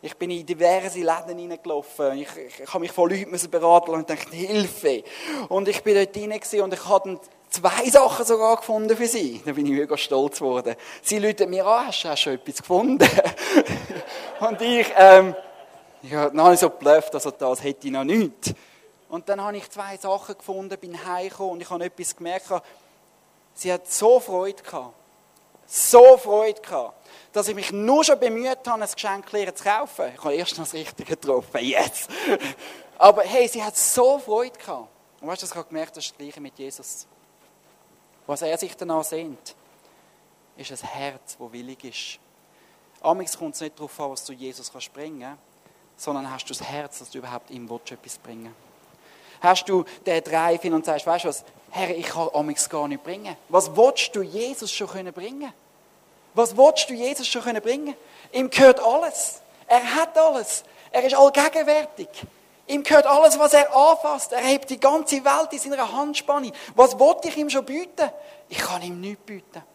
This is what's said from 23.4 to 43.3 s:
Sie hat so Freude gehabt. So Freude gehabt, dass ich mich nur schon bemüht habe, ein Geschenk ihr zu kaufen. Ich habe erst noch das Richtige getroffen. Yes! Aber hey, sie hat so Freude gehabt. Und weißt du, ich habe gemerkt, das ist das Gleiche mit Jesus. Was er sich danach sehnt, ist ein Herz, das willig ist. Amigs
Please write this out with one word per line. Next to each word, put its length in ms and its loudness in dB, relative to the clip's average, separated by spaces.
Sie 180 -6
hat 160 -6
so 320 4
Freude 420 -6
gehabt. 320 -14
So 500 10
Freude 440 -2
gehabt, 320 -8
dass 160 -4
ich 80 -6
mich 160 -10
nur 320 2
schon 160 2
bemüht 480 -4
habe, 160 -6
ein 80 -10
Geschenk 420 -10
ihr 220 -6
zu 80 -16
kaufen. 500 -4
Ich 100 -20
habe 120 -2
erst 220 -6
noch 80 -10
das 80 -12
Richtige 420 -10
getroffen. 440 -4
Yes! 480 -4
Aber 260 6
hey, 240 0
sie 160 -8
hat 120 -8
so 440 2
Freude 380 -6
gehabt. 320 -14
Und 60 -14
weißt 140 -10
du, 60 -14
ich 80 -14
habe 120 -14
gemerkt, 300 -12
das 80 -12
ist 60 -12
das 60 -20
Gleiche 240 -18
mit 180 -20
Jesus. 480 -16
Was 140 -6
er 160 -4
sich 180 -10
danach 280 -4
sehnt, 520 -12
ist 140 -18
ein 180 -16
Herz, 500 -14
das 120 -20
willig 320 -20
ist. 360 -16
Amigs 360 -4